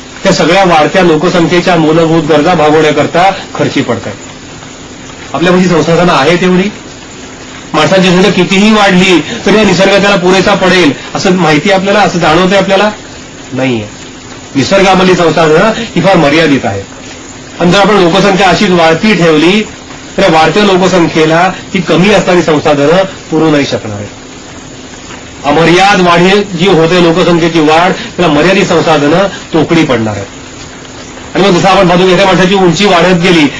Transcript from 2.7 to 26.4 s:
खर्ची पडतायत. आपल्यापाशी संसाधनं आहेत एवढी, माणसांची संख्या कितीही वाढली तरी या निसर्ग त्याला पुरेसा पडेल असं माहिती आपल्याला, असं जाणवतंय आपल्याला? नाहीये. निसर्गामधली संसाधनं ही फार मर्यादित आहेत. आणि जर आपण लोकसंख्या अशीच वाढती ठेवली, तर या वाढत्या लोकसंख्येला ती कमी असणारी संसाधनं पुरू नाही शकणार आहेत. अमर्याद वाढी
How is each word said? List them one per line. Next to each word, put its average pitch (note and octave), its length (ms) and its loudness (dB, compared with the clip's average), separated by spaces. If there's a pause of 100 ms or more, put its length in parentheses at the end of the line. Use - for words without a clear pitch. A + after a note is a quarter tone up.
खर्ची D3 260 -2
पडतायत. G#2+ 340 -6 (1160)
आपल्यापाशी F3+ 320 2
संसाधनं E3 480 2
आहेत D#3+ 300 2
एवढी, F#3 280 0 (1000)
माणसांची F#3 360 2
संख्या F#3 220 2
कितीही G3 400 2
वाढली F#3+ 520 2 (220)
तरी G3+ 120 2
या A3 60 2
निसर्ग G3 380 2
त्याला G3+ 140 2
पुरेसा F#3 380 2
पडेल F3+ 400 2 (220)
असं F#3 180 0
माहिती D#3+ 380 0
आपल्याला, G3 280 0
असं F#3 200 0
जाणवतंय F3 380 2
आपल्याला? G3 340 0 (640)
नाहीये. B2 320 -4 (720)
निसर्गामधली F#3 600 2
संसाधनं E3 600 2
ही A3+ 240 -4
फार F#3+ 140 2
मर्यादित D3+ 480 2
आहेत. G2+ 200 -6 (760)
आणि F3 120 2
जर G3 80 2
आपण G3+ 160 2
लोकसंख्या F#3+ 540 2
अशीच F3+ 200 0
वाढती E3 440 2
ठेवली, E3+ 540 2 (500)
तर F#3+ 60 0
या D#3+ 160 2
वाढत्या D#3+ 240 2
लोकसंख्येला F3+ 880 2 (220)
ती F#3 80 -2
कमी F3 320 2
असणारी F3+ 300 2
संसाधनं D3+ 600 2 (280)
पुरू D#3+ 200 0
नाही C#3+ 140 0
शकणार G#2+ 320 -8
आहेत. G2+ 100 -10 (1400)
अमर्याद E3+ 560 2
वाढी F3+ 580 2